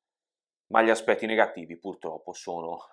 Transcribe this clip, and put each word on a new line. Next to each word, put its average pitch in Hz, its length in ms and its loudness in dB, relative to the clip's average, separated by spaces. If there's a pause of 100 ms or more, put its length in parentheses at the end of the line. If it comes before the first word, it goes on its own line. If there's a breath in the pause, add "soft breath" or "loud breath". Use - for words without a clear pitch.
(720)
Ma 113 100 6
gli 113 80 4
aspetti 107 360 2
negativi 90 520 0
purtroppo 85 540 -12
sono, 85 460 -10 (160 loud breath)